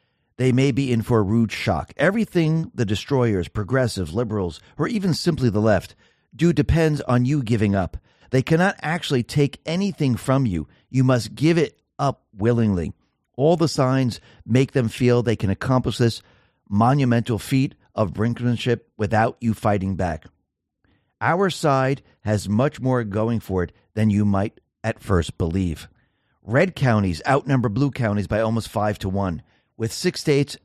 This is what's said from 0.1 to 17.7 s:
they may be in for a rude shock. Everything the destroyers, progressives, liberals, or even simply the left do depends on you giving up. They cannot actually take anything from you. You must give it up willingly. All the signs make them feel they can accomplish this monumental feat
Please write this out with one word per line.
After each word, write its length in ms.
they 140
may 180
be 220
in 100
for 160
a 40
rude 300
shock. 440
Everything 760
the 100
destroyers, 640
progressives, 640
liberals, 460
or 100
even 260
simply 360
the 100
left 340
do 180
depends 500
on 220
you 180
giving 320
up. 220
They 120
cannot 400
actually 400
take 420
anything 520
from 300
you. 220
You 140
must 300
give 220
it 240
up 260
willingly. 580
All 200
the 120
signs 520
make 280
them 160
feel 340
they 140
can 120
accomplish 480
this 240
monumental 680
feat 360